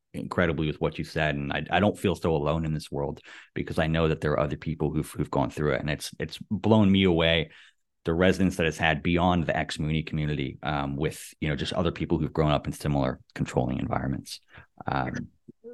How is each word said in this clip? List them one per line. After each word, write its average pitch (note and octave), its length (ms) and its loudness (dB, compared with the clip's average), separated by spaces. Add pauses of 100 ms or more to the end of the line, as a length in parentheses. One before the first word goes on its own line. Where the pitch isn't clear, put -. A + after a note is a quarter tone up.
(140)
incredibly E2 520 0
with D2+ 140 -2
what D2+ 180 -2
you E2 60 -4
said, D2+ 320 -2
and C#2+ 160 -4
I, D2 180 -4
I F2 100 4
don't G#2 180 4
feel F2+ 180 0
so E2 200 0
alone D2+ 300 0
in D#2 80 -2
this D2+ 160 -6
world C#2+ 300 -4 (340)
because - 240 -6
I D#2+ 100 2
know D#2+ 200 4
that D#2 140 0
there D#2 100 0
are B1 80 2
other D2 160 0
people D2+ 340 -4
who've, D2+ 220 -4
who've C#2+ 180 -4
gone C2+ 220 0
through D2 220 0
it." B1 80 -2
And D2+ 80 -4
it's, - 300 -6
it's - 200 -8 (100)
blown G#2 420 4
me G2 120 6
away, E2 480 4 (540)
the E2 80 0
resonance F#2 420 4
that E2+ 100 2
it's D#2+ 120 0
had D#2 260 2
beyond F2 420 2
the - 100 0
ex-Mooney D#2 480 -2
community, D2+ 600 -4
um, C#2+ 320 -2
with, - 440 -4
you D#2 80 -2
know, D2+ 80 0
just D2+ 180 -4
other E2 180 0
people D#2+ 260 0
who've D2 160 -2
grown D#2 180 2
up C#2+ 140 2
in C#2+ 80 -4
similar C#2 460 -2 (140)
controlling B1+ 460 -2
environments. - 600 -4 (480)
Um, C2 400 -4 (460)